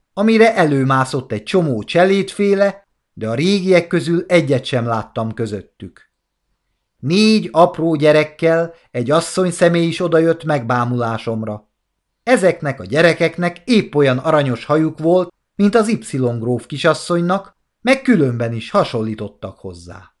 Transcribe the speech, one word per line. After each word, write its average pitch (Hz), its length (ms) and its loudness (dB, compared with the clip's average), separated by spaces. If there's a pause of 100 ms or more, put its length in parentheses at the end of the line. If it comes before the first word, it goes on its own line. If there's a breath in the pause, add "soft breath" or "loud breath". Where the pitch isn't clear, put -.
(120)
amire 220 440 2
előmászott 135 760 0
egy 104 100 -8
csomó 143 400 -2
cselédféle, 196 1040 0 (320)
de 110 80 -6
a 113 60 -4
régiek 180 520 2
közül 170 420 -2
egyet 139 360 2
sem 120 220 -4
láttam 113 480 -6
közöttük. - 760 -10 (840)
Négy 196 560 2
apró 165 420 2
gyerekkel 156 800 2 (160 loud breath)
egy 123 200 -4
asszony 175 400 0
személy 170 360 2
is 165 140 -4
odajött 165 440 0
megbámulásomra. 117 1200 -4 (540)
Ezeknek 175 580 0
a 131 40 -14
gyerekeknek 165 800 0
épp 226 300 0
olyan 135 240 2
aranyos 139 460 0
hajuk 156 340 0
volt, 175 340 0 (220)
mint 202 200 2
az 220 140 2
Y - 280 -4 (220)
gróf 117 280 -4
kisasszonynak, 175 880 -2 (240)
meg 262 220 0
különben 123 500 0
is 113 180 -10
hasonlítottak 110 880 -4
hozzá. 87 640 -18